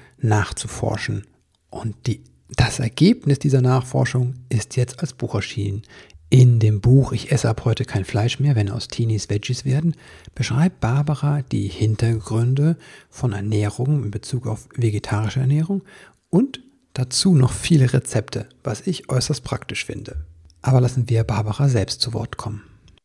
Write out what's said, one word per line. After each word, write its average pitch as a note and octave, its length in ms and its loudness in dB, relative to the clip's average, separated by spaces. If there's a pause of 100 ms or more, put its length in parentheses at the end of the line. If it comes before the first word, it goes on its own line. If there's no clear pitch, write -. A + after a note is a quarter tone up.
(200)
nachzuforschen. - 1080 -2 (460)
Und A2 240 -8 (100)
die, A2 180 -4 (320)
das - 240 0
Ergebnis D3 600 2
dieser C3 220 2
Nachforschung B2+ 720 0 (140)
ist - 260 -4
jetzt - 240 -4
als - 140 -6
Buch - 200 -8
erschienen. G2+ 480 -4 (480)
In B2 300 8
dem G#2+ 200 4
Buch B2+ 340 6
Ich - 180 -4
esse A#2 180 0
ab - 160 -4
heute A#2 180 0
kein G2 220 -4
Fleisch A2+ 340 -2
mehr, C#3 160 2
wenn G2+ 140 2
aus A#2 200 -8
Teenies A2 400 -2
Veggies G#2+ 360 -4
werden, D#3 300 0 (400)
beschreibt D3 440 0
Barbara C#3+ 600 0
die G#2 260 -4
Hintergründe A#2 1080 0 (320)
von A#2+ 240 -4
Ernährung G#2+ 720 -2
in G#2+ 80 -6
Bezug A2+ 340 -6
auf A2 300 -8
vegetarische G#2+ 640 -2
Ernährung D#3+ 440 0 (460)
und B3 320 0 (320)
dazu E3+ 400 0
noch B2+ 200 6
viele C3+ 380 2
Rezepte, - 580 -2 (140)
was A2+ 220 -6
ich - 240 -6
äußerst C3 340 -2
praktisch - 420 -8
finde. - 400 -10 (360)
Aber C3 200 4
lassen B2 280 0
wir A2+ 140 2
Barbara G#2+ 460 0
selbst A2+ 320 0
zu A2+ 120 -6
Wort A2 220 -6
kommen. G#2 260 -8 (440)